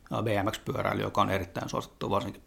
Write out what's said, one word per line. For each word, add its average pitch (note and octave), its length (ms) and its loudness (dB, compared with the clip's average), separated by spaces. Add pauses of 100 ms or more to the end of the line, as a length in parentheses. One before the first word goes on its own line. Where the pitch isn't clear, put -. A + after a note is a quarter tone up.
(120)
äh, A2 100 0
B G#2+ 40 2
M G2+ 240 2
X-pyöräily, G2+ 520 0
joka G2+ 180 2
on G2+ 100 4
erittäin F#2+ 380 -2
suosittu - 420 -4
varsinkin G2 360 -2